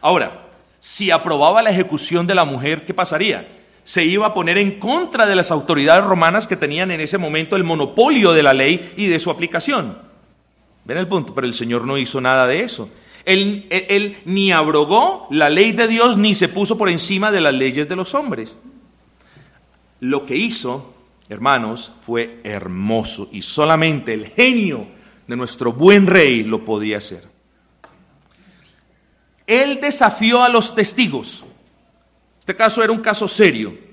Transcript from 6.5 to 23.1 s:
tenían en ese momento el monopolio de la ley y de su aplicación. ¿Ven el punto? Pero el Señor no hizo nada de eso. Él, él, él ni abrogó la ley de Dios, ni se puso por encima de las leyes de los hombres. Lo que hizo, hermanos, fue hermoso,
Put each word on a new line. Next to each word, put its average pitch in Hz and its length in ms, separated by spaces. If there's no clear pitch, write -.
tenían 160 320
en 165 100
ese 156 200
momento 160 360
el 190 80
monopolio 180 680
de 156 100
la 139 100
ley 147 440
y 208 80
de 170 140
su 170 100
aplicación. 170 800
¿Ven 135 140
el 180 100
punto? 170 280
Pero 131 100
el 120 80
Señor 120 320
no 139 140
hizo 131 200
nada 127 280
de 156 140
eso. 233 280
Él, 196 460
él, 190 200
él 202 360
ni 190 260
abrogó 160 800
la 151 180
ley 196 260
de 233 140
Dios, 226 300
ni 208 160
se 185 140
puso 202 280
por 208 140
encima 196 420
de 196 80
las 147 140
leyes 131 340
de 180 80
los 185 200
hombres. 180 420
Lo 135 260
que 127 100
hizo, 139 600
hermanos, 113 640
fue 117 420
hermoso, 101 880